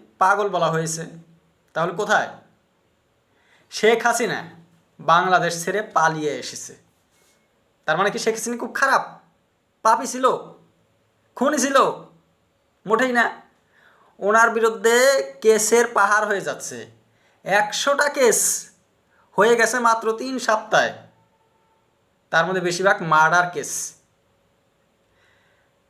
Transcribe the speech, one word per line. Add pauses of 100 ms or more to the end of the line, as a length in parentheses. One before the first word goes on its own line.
(180)
পাগল
বলা
হয়েছে। (680)
তাহলে
কোথায়? (1400)
শেখ
হাসিনা (500)
বাংলাদেশ
ছেড়ে
পালিয়ে
এসেছে। (1080)
তার
মানে
কি
শেখ
হাসিনা
খুব
খারাপ, (640)
পাপী
ছিল, (800)
খুনি
ছিল? (840)
মোটেই
না। (760)
ওনার
বিরুদ্ধে (180)
কেসের
পাহাড়
হয়ে
যাচ্ছে। (520)
একশোটা
কেস (600)
হয়ে
গেছে
মাত্র
তিন
সপ্তাহে, (1400)
তার
মধ্যে
বেশিরভাগ
মার্ডার
কেস। (2000)